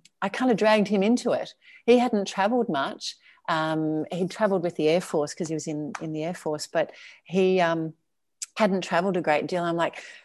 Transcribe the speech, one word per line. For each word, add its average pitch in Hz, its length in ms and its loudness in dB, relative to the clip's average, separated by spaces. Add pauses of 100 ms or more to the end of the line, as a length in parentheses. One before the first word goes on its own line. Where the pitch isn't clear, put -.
(220)
I 196 80 -4
kind 254 200 0
of 214 60 4
dragged 214 320 4
him 196 140 2
into 226 300 2
it. - 220 -4 (300)
He 247 140 8
hadn't 233 280 0
traveled 220 440 0
much. 147 460 -4 (320)
Um, 156 640 0
he'd 180 200 -2
traveled 196 320 0
with 170 140 -4
the 151 120 2
Air 175 140 4
Force 147 320 -2
'cause 160 140 -6
he 160 60 -4
was 151 120 -6
in, 151 340 -6
in 160 140 -6
the 151 100 -4
Air 175 100 -4
Force, 151 320 -6
but - 260 -2 (320)
he, 185 360 2
um, 165 320 0 (640)
hadn't 185 260 2
traveled 180 340 0
a 180 40 0
great 151 280 2
deal. 175 160 -2
I'm 170 120 -2
like, 170 240 -2 (240)